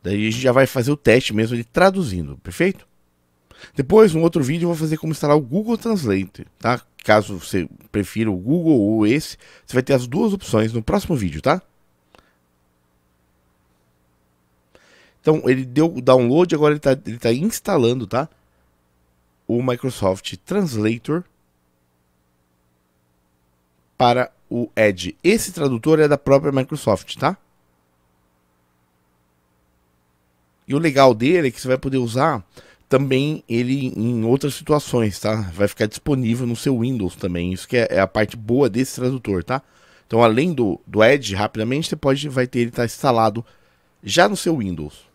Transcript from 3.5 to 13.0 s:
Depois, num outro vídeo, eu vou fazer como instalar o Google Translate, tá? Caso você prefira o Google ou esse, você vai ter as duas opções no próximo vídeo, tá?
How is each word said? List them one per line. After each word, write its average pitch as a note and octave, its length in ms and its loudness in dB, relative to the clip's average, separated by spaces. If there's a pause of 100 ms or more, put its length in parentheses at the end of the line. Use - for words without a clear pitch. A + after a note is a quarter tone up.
Depois, E3+ 380 4
num D#3+ 80 0
outro E3 200 2
vídeo, D#3+ 220 -2
eu F3 60 0
vou E3+ 80 -2
fazer D#3 180 -2
como D#3+ 160 -6
instalar D3 240 2
o D3+ 60 4
Google G#3 360 -2
Translate, A#2 720 -4 (100)
tá? A#2 240 -2 (220)
Caso G#2 340 2
você F2+ 300 -4 (240)
prefira G#2+ 400 -2
o F#2 60 -4
Google D3+ 420 2
ou G#2+ 260 2
esse, C3+ 320 0 (280)
você - 80 -14
vai B2+ 100 2
ter C#3+ 80 -2
as B2 160 2
duas G3 240 0
opções A2 400 -2
no A#2 100 -4
próximo F3 360 -2
vídeo, D#2 240 -6
tá? E3 200 0 (3500)